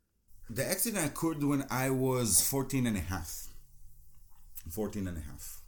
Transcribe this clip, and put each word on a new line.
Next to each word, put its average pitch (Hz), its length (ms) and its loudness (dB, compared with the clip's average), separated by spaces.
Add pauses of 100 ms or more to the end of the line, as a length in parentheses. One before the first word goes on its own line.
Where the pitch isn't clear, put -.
(480)
The 113 160 0
accident 190 420 2
occurred 165 360 0
when 143 280 4
I 131 200 2
was 127 580 4
fourteen 135 380 2
and 110 100 2
a 90 40 2
half. 85 480 -4 (1200)
Fourteen 104 380 -2
and 85 100 -4
a - 20 -6
half. - 480 -10